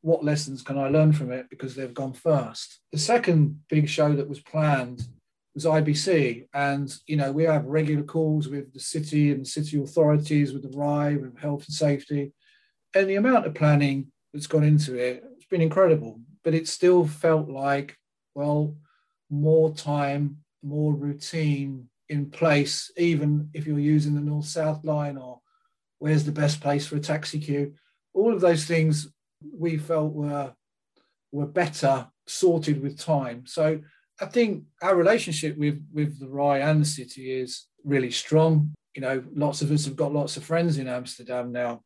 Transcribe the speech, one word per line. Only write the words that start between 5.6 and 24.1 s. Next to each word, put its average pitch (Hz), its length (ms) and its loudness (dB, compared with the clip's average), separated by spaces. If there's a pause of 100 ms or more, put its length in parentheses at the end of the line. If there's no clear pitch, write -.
I 156 140 4
B 151 140 2
C. 143 580 0
And, 139 420 -2 (120)
you 156 100 -2
know, 139 160 0
we 156 120 0
have 156 200 2
regular 147 380 0
calls 156 460 0
with 131 260 -10
the 135 60 -18
city 151 520 0
and 135 140 -4
city 151 340 -4
authorities, 151 720 2
with 139 100 -8
the 135 140 -12
wry, 147 380 0
with 127 240 -8
health 147 280 -6
and 151 80 -10
safety. 143 580 -2 (600)
And 190 140 4
the 196 80 0
amount 240 300 2
of 156 80 -6
planning 143 580 2 (200)
that's 147 160 -12
gone 151 160 2
into 147 320 4
it, 123 280 -4 (120)
it's - 100 -20
been 175 160 2
incredible. 156 580 2 (220)
But 165 120 0
it 160 140 0
still 180 380 4
felt 156 420 0
like, 139 480 -4 (380)
well, 147 420 -2 (540)
more 156 440 4
time, 143 640 -2 (240)
more 151 300 0
routine 143 960 -4 (220)
in 143 200 -4
place, 147 680 0
even 151 560 2
if 151 120 -8
you're 147 120 -2
using 147 360 2